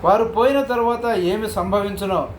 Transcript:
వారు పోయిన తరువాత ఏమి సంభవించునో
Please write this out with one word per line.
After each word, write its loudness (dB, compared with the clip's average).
వారు 4
పోయిన 2
తరువాత -2
ఏమి 0
సంభవించునో -2